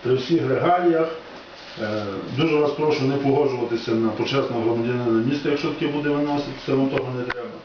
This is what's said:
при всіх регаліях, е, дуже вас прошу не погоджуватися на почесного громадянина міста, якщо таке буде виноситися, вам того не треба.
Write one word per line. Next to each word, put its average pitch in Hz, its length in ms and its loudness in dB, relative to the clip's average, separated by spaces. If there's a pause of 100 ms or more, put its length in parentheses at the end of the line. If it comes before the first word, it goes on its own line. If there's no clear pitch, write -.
при 127 120 4
всіх 131 340 2
регаліях, 165 580 4 (720)
е, 107 220 -4 (340)
дуже 151 180 2
вас 147 160 4
прошу 147 320 0
не 135 120 2
погоджуватися 131 760 0
на 113 180 2
почесного 123 520 -2
громадянина 117 680 0
міста, 147 200 0
якщо 147 200 0
таке 147 180 -4
буде 147 220 -2
виноситися, 143 680 -2
вам 135 120 2
того 135 200 -2 (100)
не 123 60 -4
треба. 120 260 -8 (160)